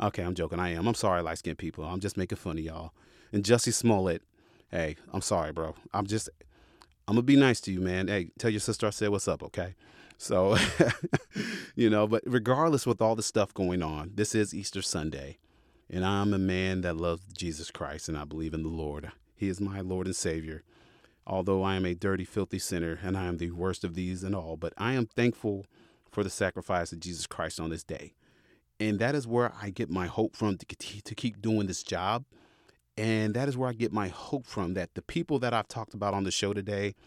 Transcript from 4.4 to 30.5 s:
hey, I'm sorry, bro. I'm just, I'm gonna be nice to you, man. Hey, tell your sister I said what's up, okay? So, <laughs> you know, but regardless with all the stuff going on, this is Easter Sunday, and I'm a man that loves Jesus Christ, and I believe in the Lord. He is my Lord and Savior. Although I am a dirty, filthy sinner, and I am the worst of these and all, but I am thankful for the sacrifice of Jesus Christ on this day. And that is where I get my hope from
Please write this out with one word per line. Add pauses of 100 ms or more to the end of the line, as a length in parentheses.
hey, (180)
I'm
sorry,
bro. (180)
I'm
just, (800)
I'm
gonna
be
nice
to
you,
man.
Hey,
tell
your
sister
I
said
what's
up,
okay? (420)
So, (580)
<laughs>
you
know,
but
regardless
with
all
the
stuff
going
on,
this
is
Easter
Sunday, (500)
and
I'm
a
man
that
loves
Jesus
Christ,
and
I
believe
in
the
Lord. (240)
He
is
my
Lord
and
Savior. (640)
Although
I
am
a
dirty,
filthy
sinner,
and
I
am
the
worst
of
these
and
all,
but
I
am
thankful (420)
for
the
sacrifice
of
Jesus
Christ
on
this
day. (640)
And
that
is
where
I
get
my
hope
from